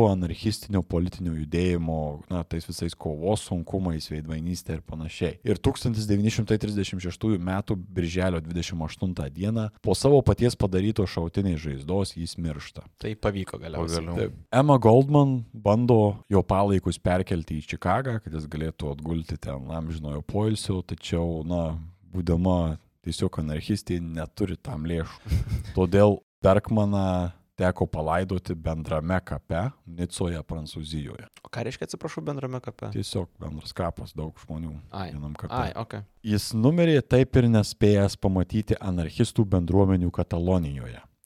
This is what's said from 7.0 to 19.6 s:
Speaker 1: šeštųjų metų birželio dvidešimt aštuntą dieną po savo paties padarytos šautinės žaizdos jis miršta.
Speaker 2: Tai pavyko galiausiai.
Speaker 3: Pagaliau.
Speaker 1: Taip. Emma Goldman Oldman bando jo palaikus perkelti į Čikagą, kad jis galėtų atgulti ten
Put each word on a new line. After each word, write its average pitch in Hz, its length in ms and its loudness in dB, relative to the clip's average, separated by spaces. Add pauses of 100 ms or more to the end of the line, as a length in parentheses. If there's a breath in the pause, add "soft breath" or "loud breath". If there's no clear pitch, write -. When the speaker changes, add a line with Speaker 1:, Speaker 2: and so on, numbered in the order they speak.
Speaker 1:
šeštųjų 92 400 -2
metų 95 340 -2
birželio 90 640 -2
dvidešimt 82 480 -4
aštuntą 85 400 -4
dieną 101 380 -2 (180)
po 98 160 2
savo 139 240 6
paties 120 320 4
padarytos 98 560 0
šautinės 87 480 -2
žaizdos 76 560 -4
jis 85 240 -8
miršta. 78 460 -8 (100)
Speaker 2:
Tai 110 200 -8
pavyko 98 440 -4
galiausiai. 82 460 -4
Speaker 3:
Pagaliau. 85 160 -4
Speaker 1:
Taip. 107 180 -4 (120)
Emma 139 280 6
Goldman 113 200 8
Oldman 135 520 4
bando 107 760 4
jo 95 160 4
palaikus 95 560 2
perkelti 90 600 -2
į 76 80 -10
Čikagą, 110 540 -2
kad 76 140 -12
jis 78 120 -6
galėtų 76 460 -6
atgulti 80 460 -6
ten 67 320 -10